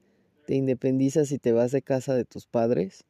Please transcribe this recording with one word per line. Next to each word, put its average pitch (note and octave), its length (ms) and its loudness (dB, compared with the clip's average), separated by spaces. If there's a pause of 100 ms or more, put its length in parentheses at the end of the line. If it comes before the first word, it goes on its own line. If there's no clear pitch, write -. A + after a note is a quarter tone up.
(460)
te C#3 100 -2
independizas C3+ 760 0
y B2+ 80 -4
te A#2 140 2
vas A#2+ 180 2
de C3+ 100 0
casa C3 340 -2
de A#2+ 100 0
tus - 220 -18
padres, B2+ 640 -2